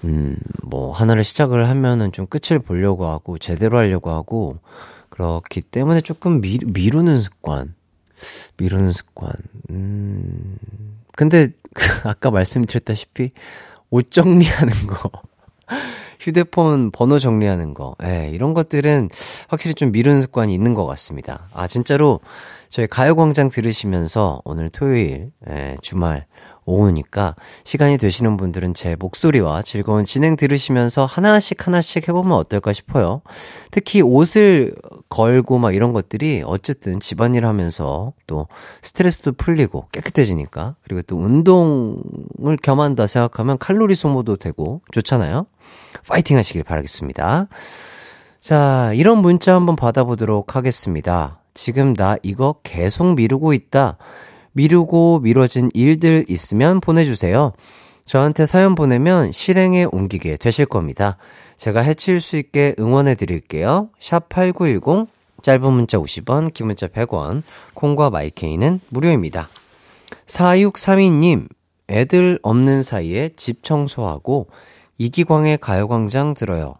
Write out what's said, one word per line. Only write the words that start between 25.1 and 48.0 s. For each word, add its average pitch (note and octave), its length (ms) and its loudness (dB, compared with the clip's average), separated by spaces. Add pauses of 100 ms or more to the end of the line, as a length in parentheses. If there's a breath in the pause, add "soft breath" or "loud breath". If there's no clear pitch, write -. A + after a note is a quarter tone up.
예, C#2 320 -10
주말 E2 460 -4 (400 soft breath)
오후니까 F#2 680 0 (300 loud breath)
시간이 C#3+ 320 2
되시는 A2 400 0
분들은 F2+ 380 -4
제 E2+ 200 -6
목소리와 F#2 680 0
즐거운 G#2+ 420 -2
진행 D#3 320 0
들으시면서 C3+ 680 0
하나씩 G#3 600 0
하나씩 F3 420 0
해보면 F3+ 280 0
어떨까 G2+ 380 -2
싶어요. G#2+ 480 -2 (480 loud breath)
특히 G3+ 320 2
옷을 D#3 720 4 (340)
걸고 B2 500 2
막 A2+ 160 2
이런 A#2 200 2
것들이 A2 500 -4
어쨌든 F#2+ 560 -6
집안일 A#2 460 0
하면서 F2 640 -4 (140)
또 D2+ 220 -6 (340 loud breath)
스트레스도 - 500 -2
풀리고 C#3+ 600 -2
깨끗해지니까, G2 840 -4 (100)
그리고 F2+ 160 -8
또 F2+ 160 -8
운동을 D3 1500 0
겸한다 C#3 440 2
생각하면 A#2+ 500 -2
칼로리 G3 380 0
소모도 C3 420 -2
되고 E2 460 -8 (100)
좋잖아요. A#2 540 -2 (600 loud breath)
파이팅 D3+ 300 2
하시길 E2+ 280 0
바라겠습니다. E2 840 -4 (960 loud breath)